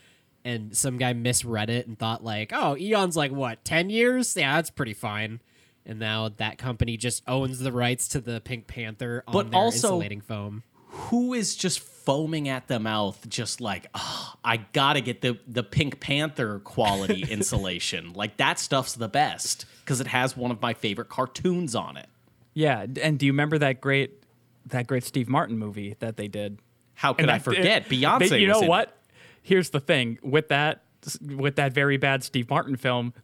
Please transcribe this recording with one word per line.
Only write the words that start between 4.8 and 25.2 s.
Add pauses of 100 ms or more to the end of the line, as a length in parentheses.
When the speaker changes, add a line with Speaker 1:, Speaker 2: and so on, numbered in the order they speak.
Speaker 1:
fine." (440)
And
now
that
company
just
owns
the
rights
to
the
Pink
Panther
on
Speaker 2:
But
Speaker 1:
their
Speaker 2:
also,
Speaker 1:
insulating
foam. (280)
Speaker 2:
who
is
just
foaming
at
the
mouth,
just
like,
"Oh, (100)
I
gotta
get
the,
the
Pink
Panther
quality
<laughs>
insulation.
Like,
that
stuff's
the
best, (200)
'cause
it
has
one
of
my
favorite
cartoons
on
it." (460)
Speaker 3:
Yeah,
d-,
and
do
you
remember
that
great, (560)
that
great
Steve